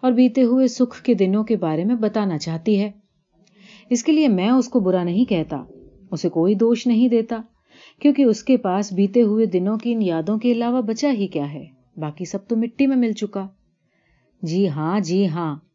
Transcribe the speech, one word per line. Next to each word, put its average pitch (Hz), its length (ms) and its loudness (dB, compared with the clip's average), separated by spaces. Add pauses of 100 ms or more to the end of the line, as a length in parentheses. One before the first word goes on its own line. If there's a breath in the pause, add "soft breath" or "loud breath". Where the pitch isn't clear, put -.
اور 254 100 2
بیتے 247 320 4
ہوئے 254 240 4
سکھ 240 360 -2
کے 247 100 2
دنوں 196 300 0
کے 220 140 -2
بارے 165 260 -2
میں 233 120 0
بتانا 208 420 -2
چاہتی 165 420 -2
ہے۔ 202 120 -4 (960 soft breath)
اس 240 140 0
کے 330 80 2
لیے 302 160 4
میں 196 220 2
اس 247 200 2
کو 254 100 0
برا 185 240 0
نہیں 175 220 0
کہتا، 156 380 -2 (480)
اسے 170 180 -4
کوئی 175 260 2
دوش 233 320 0
نہیں 240 200 2
دیتا، 226 340 -2 (600 soft breath)
کیونکہ 285 200 4
اس 220 220 2
کے 262 140 4
پاس 202 360 -2
بیتے 196 280 2
ہوئے 220 240 2
دنوں 185 320 -2
کی 240 160 -4
ان 226 80 -2
یادوں 170 360 -2
کے 240 140 0
علاوہ 240 300 0
بچا 226 300 -2
ہی 202 160 -2
کیا 143 260 -6
ہے؟ 147 120 -14 (320)
باقی 156 280 -8
سب - 220 -10
تو 233 80 -2
مٹی 233 320 0
میں 269 100 2
مل 233 140 0
چکا۔ 202 360 -8 (920)
جی 175 280 0
ہاں، 156 300 -2
جی 185 280 0
ہاں 160 280 -4 (200)